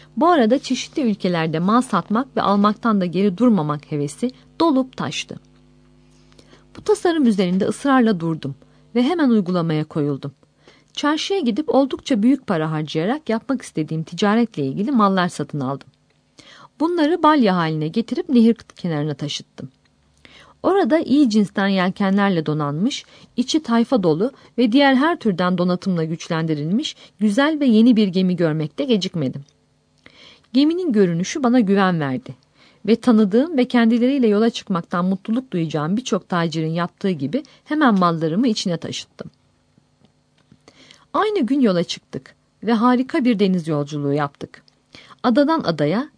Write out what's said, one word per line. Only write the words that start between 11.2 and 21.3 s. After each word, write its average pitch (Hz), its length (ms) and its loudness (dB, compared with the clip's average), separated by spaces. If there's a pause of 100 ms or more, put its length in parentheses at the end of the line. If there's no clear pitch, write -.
gidip 247 360 -2
oldukça 262 480 0
büyük 262 240 0
para 156 240 -2
harcayarak 156 580 -4
yapmak 226 320 -4
istediğim 160 420 -6
ticaretle 208 640 -2
ilgili 175 260 -4
mallar 190 380 2
satın 147 300 -8
aldım. 135 280 -6 (920)
Bunları 330 440 0
balya 269 320 4
haline 160 320 -2
getirip 233 420 -6
nehir 233 260 6 (200)
kenarına 151 380 -4
taşıttım. - 560 -12 (920)
Orada 330 360 2
iyi 277 300 2
cinsten 208 380 0